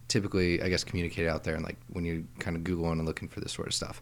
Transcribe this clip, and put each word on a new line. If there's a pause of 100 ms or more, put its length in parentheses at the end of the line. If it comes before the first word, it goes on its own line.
typically,
I
guess,
communicated
out
there,
and,
like, (120)
when
you (140)
kind
of
Google
and
looking
for
this
sort
of
stuff.